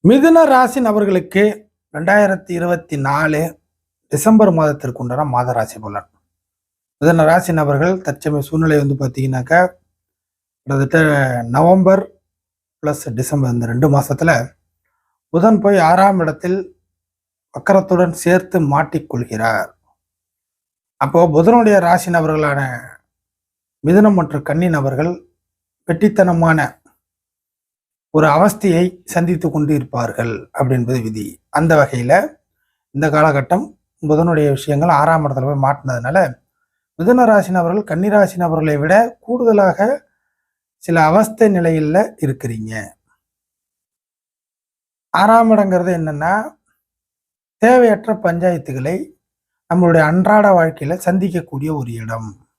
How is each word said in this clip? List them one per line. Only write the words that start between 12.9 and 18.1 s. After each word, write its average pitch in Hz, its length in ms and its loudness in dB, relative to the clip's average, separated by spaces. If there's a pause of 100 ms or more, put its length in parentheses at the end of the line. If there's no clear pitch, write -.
டிசம்பர் 127 380 -4
இந்த 120 140 -4
ரெண்டு 127 240 0
மாசத்துல 139 680 -2 (720)
புதன் 202 320 2
போய் 202 180 2
ஆறாம் 185 400 4
இடத்தில் 180 600 -6 (720)
வக்கரத்துடன் 180 600 0